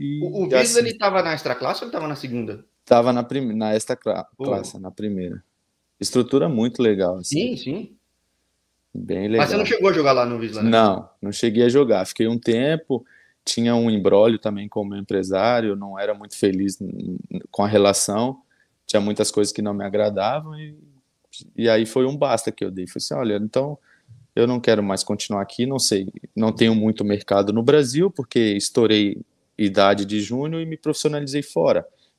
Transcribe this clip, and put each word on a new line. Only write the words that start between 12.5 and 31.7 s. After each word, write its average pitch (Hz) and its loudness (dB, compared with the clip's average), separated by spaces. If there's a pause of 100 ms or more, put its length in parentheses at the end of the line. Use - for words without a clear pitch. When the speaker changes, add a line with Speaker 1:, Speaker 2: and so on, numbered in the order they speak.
Speaker 1:
tinha 120 0
um 117 2
imbróglio 104 4
também 104 -6
com 107 -6
o 101 -6
meu 101 -8
empresário, 98 0
não 98 -10
era 104 -2
muito 104 -14
feliz 98 0
n-, 92 -8 (140)
n-, - -8
com - -2
a 101 2
relação, 104 2 (480)
tinha - 2
muitas 104 0
coisas 104 0
que - -6
não 104 -4
me 101 -6
agradavam 107 -2
e, 151 -16 (800)
e 113 0
aí 113 4
foi 127 0
um 139 -2
basta 131 0
que - -10
eu 98 -6
dei. 95 -8
Falei - -14
assim: - -8
"Olha, 113 -2
então 139 -2 (580)
eu 113 4
não 123 0
quero 110 2
mais 98 -2
continuar 104 -4
aqui, 117 -4
não 135 -4
sei, 98 0 (280)
não 110 2
tenho 113 2
muito 110 0
mercado 101 0
no 113 0
Brasil, 143 2
porque - -4 (160)
estourei 104 2 (360)
idade 101 4
de 107 -4
júnior 143 -6
e 165 -8
me 160 -10
profissionalizei 147 -4
fora." 143 0 (360)